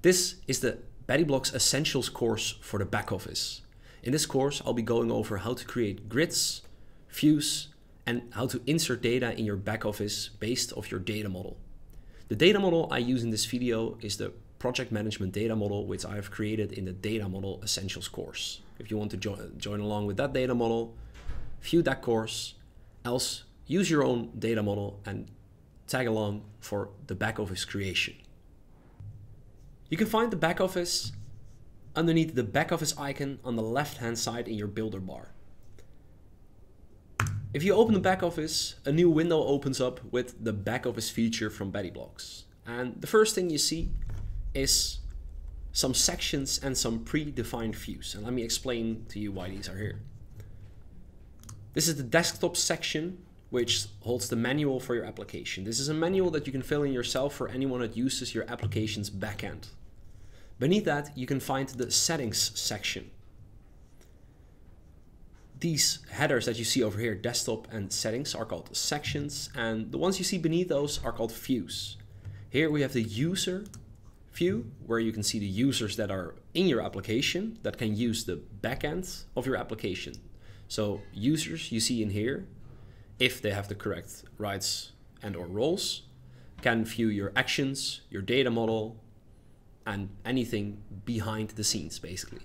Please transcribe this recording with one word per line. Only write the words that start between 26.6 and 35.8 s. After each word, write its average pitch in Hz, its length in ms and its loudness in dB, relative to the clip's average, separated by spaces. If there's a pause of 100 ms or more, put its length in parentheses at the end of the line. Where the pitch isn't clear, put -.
for 101 300 -4 (160)
the 98 80 -4
back 110 260 -2
office 92 240 -2
creation. 95 520 0 (1700)
You 160 80 0
can 220 100 4
find 226 240 4
the 190 40 -2
back 165 240 2
office 185 520 0 (840)
underneath 165 400 4
the 123 80 2
back 135 300 2
office 156 260 0
icon 139 460 -4
on 127 100 -2
the 113 80 0
left-hand 117 560 0
side 117 300 -2
in 110 60 -2
your 104 120 -2
builder 101 320 -2
bar. 85 300 -8 (2250)